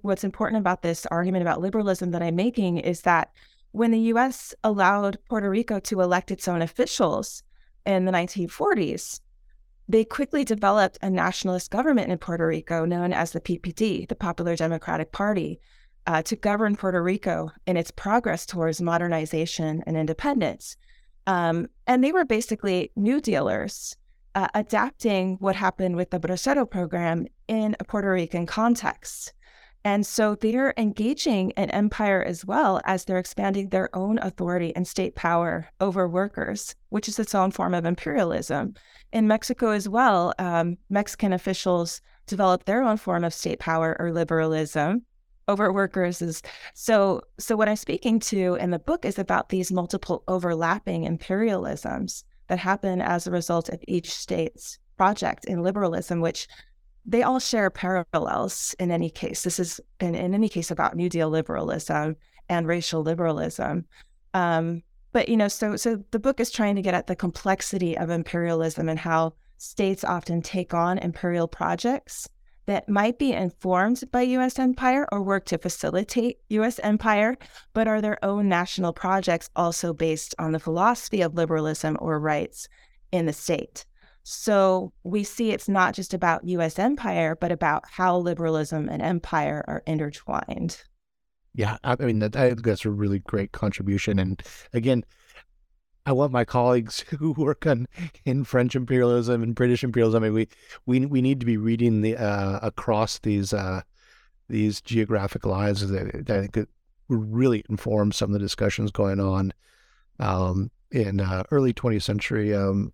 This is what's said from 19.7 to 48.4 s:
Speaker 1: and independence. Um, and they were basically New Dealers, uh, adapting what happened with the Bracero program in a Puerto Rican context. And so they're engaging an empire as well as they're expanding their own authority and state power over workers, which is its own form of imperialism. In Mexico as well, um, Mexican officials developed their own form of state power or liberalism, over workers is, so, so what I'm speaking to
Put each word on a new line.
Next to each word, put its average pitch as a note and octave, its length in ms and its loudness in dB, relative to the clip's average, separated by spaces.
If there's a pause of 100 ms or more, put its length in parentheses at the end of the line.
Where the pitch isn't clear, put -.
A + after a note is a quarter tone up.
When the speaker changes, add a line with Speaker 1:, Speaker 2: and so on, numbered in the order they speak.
Speaker 1:
and D#3+ 100 -2
independence. D#3+ 800 -2 (480)
Um, F3 420 2 (200)
and B3+ 160 6
they C#4+ 80 4
were F4 140 4
basically G#3+ 680 -2
New A#3 240 2
Dealers, - 800 -2 (380)
uh, G3 180 0
adapting G#3 840 0
what F#3+ 160 2
happened F#3 400 0
with F3+ 160 -2
the F3+ 80 -2
Bracero G3 500 0
program E3+ 560 -2 (220)
in G#3+ 320 0
a - 40 -8
Puerto G3 280 0
Rican F3 340 0
context. - 880 -2 (500)
And G3+ 220 2
so G#3 280 2
they're A3+ 440 2
engaging G#3+ 800 0
an G3 120 0
empire G#3 540 2
as E3+ 200 -6
well G3 420 2
as F#3+ 200 0
they're F#3 140 0
expanding G3 500 -2
their - 260 -2
own G3 240 0
authority F3 560 -2
and F3+ 120 -2
state F#3 280 -4
power E3+ 540 0 (100)
over F#3+ 280 0
workers, G3 680 -4 (140)
which G#3+ 180 -4
is G#3+ 120 -4
its G#3+ 160 -4
own F#3+ 160 4
form F3+ 240 0
of E3 100 -2
imperialism. F3 880 -2 (400)
In A3 140 4
Mexico A3 420 2
as G#3 180 0
well, G3+ 520 4
um, E3+ 380 0 (120)
Mexican G3+ 440 0
officials F3+ 680 -2 (240)
developed F#3+ 400 2
their A3 160 2
own A3 160 2
form F3 260 0
of E3 100 -2
state - 260 -4
power D#3+ 400 0
or E3+ 120 -2
liberalism, D#3+ 920 0 (420)
over G3+ 240 2
workers F#3 500 0
is, E3 200 -4 (320)
so, G3 480 2 (160)
so - 180 -2
what G#3+ 140 2
I'm G#3+ 60 2
speaking - 460 0
to F#3 340 0